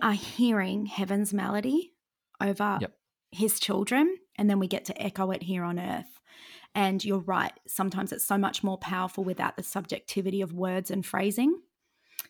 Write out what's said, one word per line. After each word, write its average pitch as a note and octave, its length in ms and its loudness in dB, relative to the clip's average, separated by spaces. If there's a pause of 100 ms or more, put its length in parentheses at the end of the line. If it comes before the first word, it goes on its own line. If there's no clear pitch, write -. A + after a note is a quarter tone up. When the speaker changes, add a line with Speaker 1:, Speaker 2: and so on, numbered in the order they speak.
Speaker 1:
are G#3+ 120 4
hearing G#3 720 2
heaven's G3+ 460 0
melody G#3 600 0 (480)
over G3+ 400 2
Speaker 2:
Yep. G#2 120 -4 (380)
Speaker 1:
his G3+ 300 0
children, B3 560 2 (200)
and G#3 140 4
then G3+ 80 4
we F#3+ 80 2
get F#3 200 -4
to - 160 -8
echo F#3+ 280 -2
it F#3 140 -4
here F3+ 180 -2
on F3 160 -2
earth. F#3 420 -6 (540)
And F#3+ 300 2
you're G3 160 2
right, F3+ 320 0 (160)
sometimes G3 440 -2
it's - 140 -4
so G3+ 120 2
much G3 260 0
more F#3+ 140 0
powerful F#3 440 -4
without F3+ 340 -4
the F3+ 60 -8
subjectivity F#3 800 -4
of F3 120 -2
words F#3 380 -2
and F#3+ 160 -2
phrasing. A3 540 2 (680)